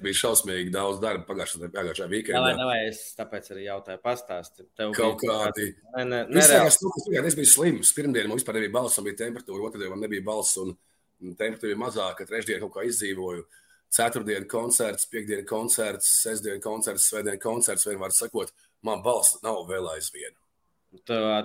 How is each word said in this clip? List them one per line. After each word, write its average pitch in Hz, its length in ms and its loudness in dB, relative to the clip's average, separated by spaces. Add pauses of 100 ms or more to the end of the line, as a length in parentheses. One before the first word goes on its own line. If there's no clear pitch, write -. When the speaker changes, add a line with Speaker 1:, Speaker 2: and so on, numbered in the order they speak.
Speaker 1:
bija 98 180 0
šausmīgi 95 500 2
daudz 98 300 0
darba 101 260 -2
pagājušā, 87 460 -6
pagājušā 90 320 -4
Speaker 2:
Davai, 92 80 -4
Speaker 1:
vikendā. 117 420 2
Speaker 2:
davai, 123 220 0 (100)
es 107 120 -10 (180)
tāpēc 104 340 -10
arī 98 140 -10
jautāju, 98 380 -10
pastāsti. 98 600 -6 (140)
Tev 107 180 -2
Speaker 1:
Kaut 110 240 2
Speaker 2:
bija 113 140 0
Speaker 1:
kādi 107 320 -2 (300)
Speaker 2:
Nē, 127 120 -4
nē, 120 120 -2 (100)
Speaker 1:
Viss 151 180 8
Speaker 2:
nereāli. 139 240 10
Speaker 1:
sākās, - 120 8
nu, 185 80 -2 (260)
es, 165 140 0
es 143 80 -4
biju 135 120 8
slims. 160 440 6
Pirmdien 120 340 0
man 123 100 -2
vispār 110 160 -4
nebija 104 220 0
balss, 120 220 2
man 101 100 -4
bija 101 100 -8
temperatūra, 113 480 -6
otrdien 101 240 -8
man 104 140 -6
nebija 98 180 -4
balss, 104 380 0
un, 92 100 -6 (480)
un 90 160 -12
temperatūra 110 380 -4
bija 113 100 -6
mazāka, 98 460 -6
trešdien 107 340 -4
kaut 92 140 -8
kā 110 100 -2
izdzīvoju. 92 560 -4 (480)
Ceturtdien 107 560 0
koncerts, 117 640 0
piekdien 104 340 -6
koncerts, 110 600 0 (160)
sestdien 104 400 -4
koncerts, 110 480 0
svētdien 101 300 -2
koncerts, 113 440 0
vienmēr 95 300 -2
sakot, 113 380 -2 (300)
man 104 200 -2
balss 113 400 2
nav 98 240 -4
vēl 92 240 -4
aizvien. 76 400 -10 (720)
Speaker 2:
Tu, 117 120 -2 (280)